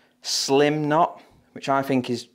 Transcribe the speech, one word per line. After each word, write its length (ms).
slim 680
knot, 340
which 160
I 140
think 280
is 260